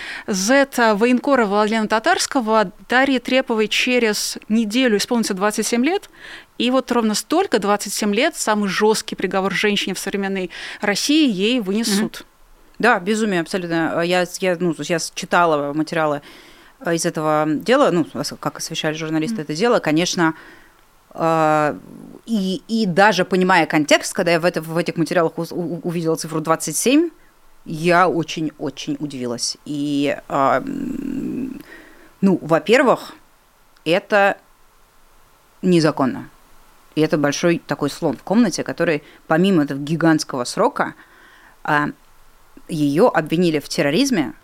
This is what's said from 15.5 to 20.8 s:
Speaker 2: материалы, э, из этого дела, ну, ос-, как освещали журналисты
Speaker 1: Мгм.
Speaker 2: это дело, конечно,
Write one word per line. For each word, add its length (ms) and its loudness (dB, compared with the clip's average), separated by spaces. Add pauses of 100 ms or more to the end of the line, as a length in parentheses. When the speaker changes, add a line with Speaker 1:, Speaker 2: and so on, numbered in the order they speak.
Speaker 2:
материалы, 480 -2 (580)
э, 160 -2
из 100 -2
этого 420 0
дела, 440 2
ну, 220 2
ос-, 260 -6
как 180 -6
освещали 380 -6
журналисты 400 -4
Speaker 1:
Мгм. 80 -6
Speaker 2:
это 100 -6
дело, 260 2
конечно, 540 0 (800)